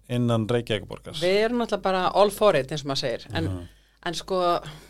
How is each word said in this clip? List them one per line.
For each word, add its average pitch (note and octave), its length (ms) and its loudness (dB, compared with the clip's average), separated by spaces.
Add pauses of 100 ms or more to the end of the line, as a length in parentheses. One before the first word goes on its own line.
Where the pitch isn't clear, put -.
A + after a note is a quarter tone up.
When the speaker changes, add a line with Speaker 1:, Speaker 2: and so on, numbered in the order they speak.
Speaker 1:
innan A#2+ 380 0
Reykjavíkurborgar? A2+ 680 -4
Speaker 2:
Við F3+ 320 2
erum A#3+ 160 -2
náttúrulega A3 220 -2
bara F#3 320 2
all G3+ 160 6
for G3+ 240 4
it, C3 160 0
eins D3+ 120 -4
og D3 60 -6
maður C3+ 140 -2
segir. A#2+ 300 -4
En, - 120 -2
Speaker 1:
Mhm. F2+ 220 -6 (380)
Speaker 2:
en F3 80 -2
sko, F3 460 0 (300)